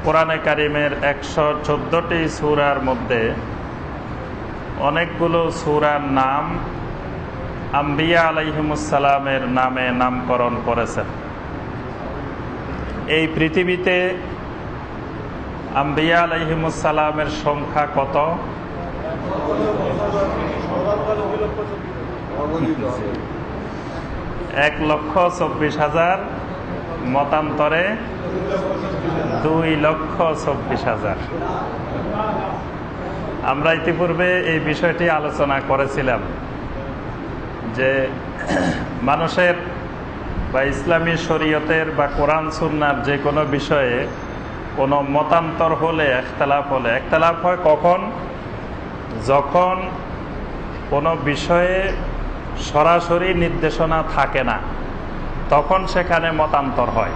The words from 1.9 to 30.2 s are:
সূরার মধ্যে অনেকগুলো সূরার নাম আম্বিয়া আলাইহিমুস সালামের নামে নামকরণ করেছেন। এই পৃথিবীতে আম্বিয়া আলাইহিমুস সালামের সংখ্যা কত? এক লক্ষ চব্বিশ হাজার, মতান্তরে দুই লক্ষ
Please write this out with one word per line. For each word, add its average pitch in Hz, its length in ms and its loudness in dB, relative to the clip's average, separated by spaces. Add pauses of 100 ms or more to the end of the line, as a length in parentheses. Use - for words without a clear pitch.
সূরার 143 540 2
মধ্যে 120 500 0 (1500)
অনেকগুলো 165 720 2
সূরার 147 640 2
নাম 143 460 2 (1120)
আম্বিয়া 151 500 4
আলাইহিমুস 156 680 0
সালামের 139 580 4
নামে 127 420 2
নামকরণ 123 680 2 (100)
করেছেন। 117 380 0 (2000)
এই 156 260 2
পৃথিবীতে 180 840 2 (1600)
আম্বিয়া 151 460 4
আলাইহিমুস 160 640 0
সালামের 151 440 2 (180)
সংখ্যা 147 420 0 (100)
কত? 143 380 2 (4000)
এক 151 240 4
লক্ষ 151 580 2
চব্বিশ 151 400 0
হাজার, 165 400 4 (880)
মতান্তরে 151 880 2 (1500)
দুই 160 340 2
লক্ষ 156 460 0 (220)